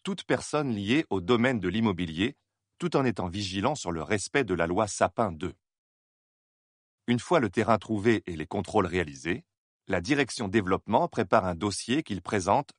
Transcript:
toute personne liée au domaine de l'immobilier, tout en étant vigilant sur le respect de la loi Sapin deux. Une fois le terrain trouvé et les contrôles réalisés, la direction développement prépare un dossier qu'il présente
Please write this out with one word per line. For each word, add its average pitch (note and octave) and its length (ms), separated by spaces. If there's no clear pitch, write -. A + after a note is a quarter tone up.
toute F#3+ 200
personne C#3+ 500
liée A2 360
au F#2+ 120
domaine A#2 380
de F#2 100
l'immobilier, F#2 680
tout E3+ 160
en C#3 100
étant G2 220
vigilant G2 480
sur F2+ 160
le E2 120
respect G#2 400
de F#2 100
la E2+ 140
loi G2+ 200
Sapin G#2 440
deux. D#2 220
Une A#2+ 120
fois E3+ 200
le A2+ 100
terrain A2+ 280
trouvé G#2 480
et F2+ 100
les D#2 120
contrôles G2 380
réalisés, E2+ 600
la F#2 140
direction B2 460
développement G2+ 600
prépare G#2+ 380
un F2+ 100
dossier G#2 480
qu'il F#2 180
présente G#2 580